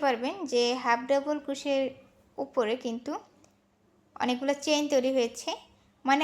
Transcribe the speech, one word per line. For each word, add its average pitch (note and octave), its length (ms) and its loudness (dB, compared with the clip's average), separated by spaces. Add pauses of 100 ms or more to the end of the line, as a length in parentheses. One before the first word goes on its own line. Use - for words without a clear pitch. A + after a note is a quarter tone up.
পারবেন C4 300 0 (180)
যে A#3+ 100 4 (200)
হাফ B3 180 4 (100)
ডাবল C#4 340 2
ক্রোশের C#4 380 0 (600)
উপরে A#3+ 300 0 (100)
কিন্তু A#3+ 280 -6 (1080)
অনেকগুলো B3+ 300 0 (120)
চেইন D4 180 2 (100)
তৈরি C4 240 4
হয়েছে, A#3+ 340 -2 (540)
মানে C#4 200 4